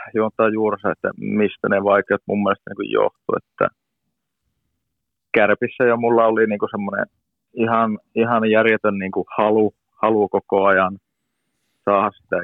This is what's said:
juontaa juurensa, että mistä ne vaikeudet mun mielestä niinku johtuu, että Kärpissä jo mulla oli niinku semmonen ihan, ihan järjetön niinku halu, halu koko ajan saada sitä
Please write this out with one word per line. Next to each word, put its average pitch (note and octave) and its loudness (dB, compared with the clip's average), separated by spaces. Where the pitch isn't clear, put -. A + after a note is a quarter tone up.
juontaa A2 0
juurensa, G#2 -2
että - -6
mistä G#2 -2
ne G2 0
vaikeudet G2+ 0
mun G2+ -2
mielestä G2 -4
niinku G2+ -10
johtuu, - -2
että - -4
Kärpissä A2 0
jo A#2+ 2
mulla A#2 2
oli A2 2
niinku G#2 -4
semmonen G2+ -6
ihan, A2+ -2
ihan A2+ 0
järjetön G#2+ 2
niinku F#2+ -6
halu, G#2+ 2
halu G#2+ 2
koko G2 0
ajan F#2+ 2
saada G2+ 2
sitä - -8